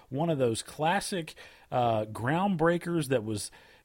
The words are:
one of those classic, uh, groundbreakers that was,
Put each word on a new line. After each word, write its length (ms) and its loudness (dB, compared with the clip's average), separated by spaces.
one 200 0
of 80 0
those 240 2
classic, 720 -2
uh, 320 2
groundbreakers 1040 0
that 160 2
was, 260 -4